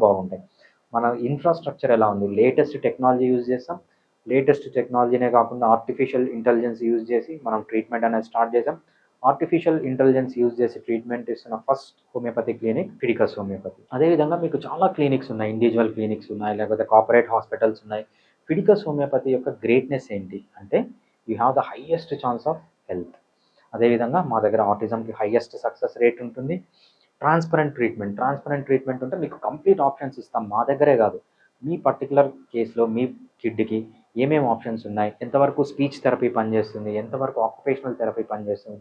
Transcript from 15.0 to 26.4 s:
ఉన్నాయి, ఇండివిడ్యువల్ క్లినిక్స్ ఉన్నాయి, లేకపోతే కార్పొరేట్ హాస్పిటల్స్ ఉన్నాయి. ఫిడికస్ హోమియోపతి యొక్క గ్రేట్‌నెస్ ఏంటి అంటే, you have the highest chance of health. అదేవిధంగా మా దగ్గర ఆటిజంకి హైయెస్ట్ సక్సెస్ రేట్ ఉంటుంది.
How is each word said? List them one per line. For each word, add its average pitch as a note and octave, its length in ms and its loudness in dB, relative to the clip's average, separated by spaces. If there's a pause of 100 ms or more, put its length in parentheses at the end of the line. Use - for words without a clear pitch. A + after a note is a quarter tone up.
ఉన్నాయి, A2 220 -4
ఇండివిడ్యువల్ A2+ 400 2
క్లినిక్స్ G#2+ 400 -4
ఉన్నాయి, G#2 240 -4
లేకపోతే G#2+ 340 -2
కార్పొరేట్ A#2 420 6
హాస్పిటల్స్ A2 500 -2
ఉన్నాయి. G#2+ 200 -8 (440)
ఫిడికస్ G3 400 2
హోమియోపతి C#3 460 -2
యొక్క B2+ 140 -2 (140)
గ్రేట్‌నెస్ B2 540 0
ఏంటి G2 240 -10 (200)
అంటే, G2+ 180 0 (480)
you G#2+ 160 -4
have B2+ 160 2
the - 120 0
highest D#3 400 -6 (120)
chance A#2+ 280 -4
of D#3+ 60 -4 (320)
health. F2+ 240 -8 (600)
అదేవిధంగా A#2+ 440 2 (120)
మా A2+ 140 0
దగ్గర G#2+ 160 4 (120)
ఆటిజంకి A2+ 480 -4
హైయెస్ట్ A2 340 0 (100)
సక్సెస్ - 380 -4
రేట్ A#2+ 220 4
ఉంటుంది. B2+ 300 -8 (680)